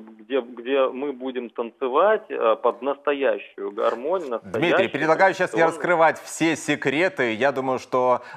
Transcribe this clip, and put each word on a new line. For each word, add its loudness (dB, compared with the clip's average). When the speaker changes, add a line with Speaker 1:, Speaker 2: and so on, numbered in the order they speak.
Speaker 1:
где, -2
где -2
мы -6
будем -8
танцевать, 0
а, 2
под 0
настоящую -2
гармонию, -2
Speaker 2:
Дмитрий, -2
Speaker 1:
настоящую 2
Speaker 2:
предлагаю 2
сейчас -2
не -2
Speaker 1:
традиционную. 4
Speaker 2:
раскрывать 2
все 0
секреты. 0
Я 2
думаю, -2
что, 0